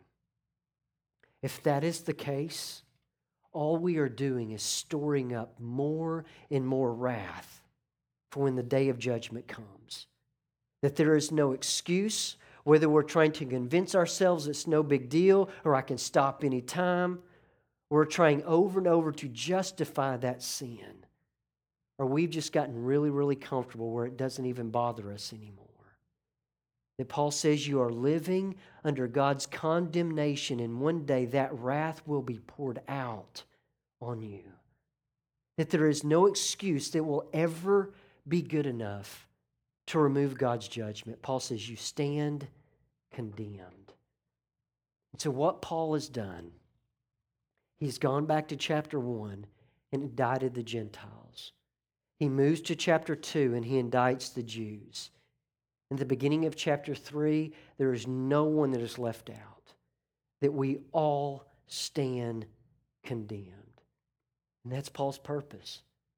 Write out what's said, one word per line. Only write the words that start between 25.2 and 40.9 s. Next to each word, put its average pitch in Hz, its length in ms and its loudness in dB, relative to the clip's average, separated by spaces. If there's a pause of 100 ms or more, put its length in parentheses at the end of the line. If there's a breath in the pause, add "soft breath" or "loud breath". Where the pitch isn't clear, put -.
anymore. 107 260 -18 (1400)
That 127 100 -6
Paul 147 220 0
says 147 360 2
you 139 140 2
are 120 100 2
living 165 640 0 (300 loud breath)
under 131 240 0
God's 139 380 0
condemnation, 160 1120 -2
and 117 200 -4
one 156 240 0
day 131 220 2
that 135 320 0
wrath 147 480 -4
will 147 160 -2
be 127 160 -6
poured 127 480 -8
out 123 580 -8 (560)
on 117 220 -6
you. 98 300 -14 (1040)
That 156 140 -2
there 156 180 4
is 147 160 0
no 160 220 6
excuse 190 640 0
that 160 140 0
will 147 280 -2
ever 170 600 2 (340 loud breath)
be 170 140 2
good 147 260 -2
enough 104 600 -8 (600)
to 170 120 0
remove 139 400 4
God's 120 300 0
judgment. 110 540 -10